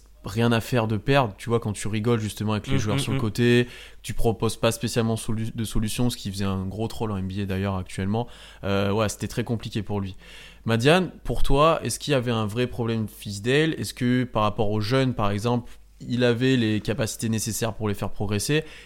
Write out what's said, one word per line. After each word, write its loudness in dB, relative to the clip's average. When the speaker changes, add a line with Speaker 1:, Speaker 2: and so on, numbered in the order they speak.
Speaker 1:
rien 2
à 4
faire 0
de 0
perdre, 2
tu -10
vois, 4
quand -4
tu -4
rigoles 2
justement -2
avec -4
les 2
Speaker 2:
Mm, 4
Speaker 1:
joueurs 0
Speaker 2:
mm, 0
Speaker 1:
sur -2
le 0
Speaker 2:
mm. 0
Speaker 1:
côté, 4
tu -8
proposes 2
pas 2
spécialement 0
solu-, -4
de -4
solution, 0
ce -4
qui -8
faisait -4
un -2
gros -4
troll -4
en -4
N -4
B -6
A -2
d'ailleurs -2
actuellement. -4
Euh, 0
ouais, 2
c'était -6
très -4
compliqué -4
pour -4
lui. -6
Madiane, 4
pour 4
toi, 6
est-ce -4
qu'il -2
y 4
avait 0
un 0
vrai 0
problème -2
Fisdale ? 0
Est-ce -6
que 2
par 0
rapport 0
aux 0
jeunes, 2
par 0
exemple, -2
il -2
avait 4
les 2
capacités -4
nécessaires -2
pour -2
les 0
faire -4
progresser ? 0